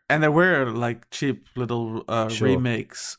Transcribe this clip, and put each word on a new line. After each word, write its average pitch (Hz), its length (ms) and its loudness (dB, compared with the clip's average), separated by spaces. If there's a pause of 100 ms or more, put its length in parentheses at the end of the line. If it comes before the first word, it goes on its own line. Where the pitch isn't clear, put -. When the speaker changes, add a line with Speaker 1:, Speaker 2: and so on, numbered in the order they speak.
Speaker 1:
and 151 140 4
there 151 80 4
were, 151 400 4
like, 117 400 -4
cheap - 340 -4 (100)
little, 117 520 -4
uh, 110 220 0
Speaker 2:
Sure. 113 180 0
Speaker 1:
remakes 123 720 -2